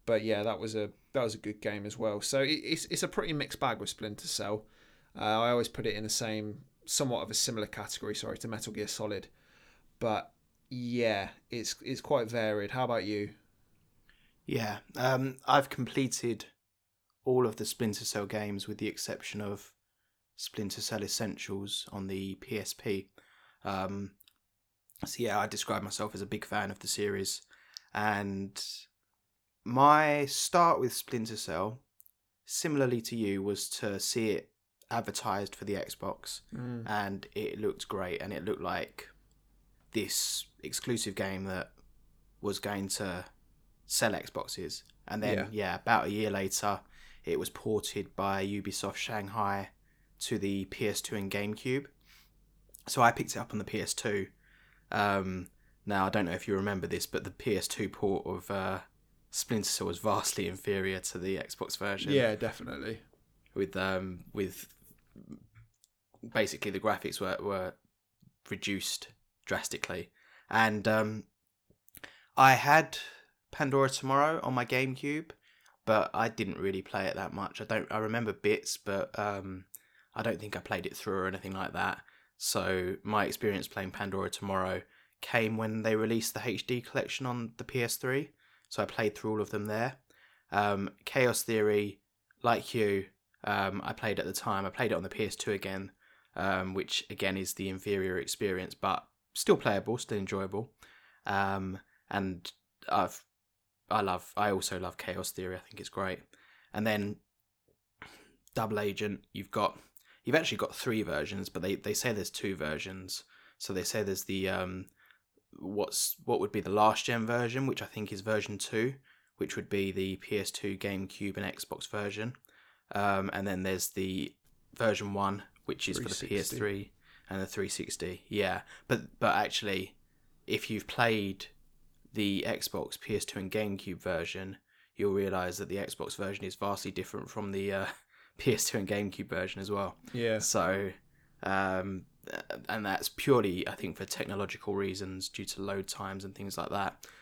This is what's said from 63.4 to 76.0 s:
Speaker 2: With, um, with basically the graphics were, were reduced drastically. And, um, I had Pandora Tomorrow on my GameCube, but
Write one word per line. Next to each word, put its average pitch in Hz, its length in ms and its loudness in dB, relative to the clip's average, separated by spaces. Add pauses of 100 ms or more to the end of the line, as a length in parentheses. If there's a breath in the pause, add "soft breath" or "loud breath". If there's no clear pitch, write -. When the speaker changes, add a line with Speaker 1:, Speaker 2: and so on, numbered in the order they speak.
Speaker 2:
With, 95 220 -2
um, 92 560 -2
with 92 340 -4 (1700)
basically 104 400 0
the 95 80 -4
graphics 104 400 0
were, 92 200 0
were 95 340 -2 (760)
reduced - 580 -4 (360)
drastically. - 640 -4 (380 loud breath)
And, 110 400 4
um, 107 360 2 (1080 loud breath)
I 135 200 12
had 151 420 8 (540 loud breath)
Pandora 135 400 4
Tomorrow 139 520 4
on 131 120 0
my 123 100 2
GameCube, 131 680 0 (520 soft breath)
but 107 300 6